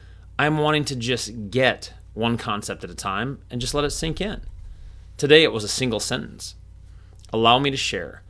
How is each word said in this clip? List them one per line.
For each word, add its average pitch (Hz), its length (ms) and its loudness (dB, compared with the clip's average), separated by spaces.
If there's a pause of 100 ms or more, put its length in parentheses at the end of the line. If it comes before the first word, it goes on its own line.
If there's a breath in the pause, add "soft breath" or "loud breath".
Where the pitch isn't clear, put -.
(380 soft breath)
I'm 151 220 4
wanting 151 260 4
to 135 100 -4
just 113 540 -4
get 123 440 2 (200)
one 113 240 0
concept 104 460 -6
at 87 80 -12
a 80 40 -12
time 104 440 -4 (100)
and 123 100 -8
just 120 140 -4
let 147 100 0
it 143 60 0
sink 160 320 -4
in. 180 200 -6 (760 soft breath)
Today 147 260 8
it 117 80 4
was 110 120 -4
a 104 40 -4
single 117 320 0
sentence. - 540 -6 (800 soft breath)
Allow 117 240 6
me 139 140 2
to 135 60 -4
share. 90 520 -6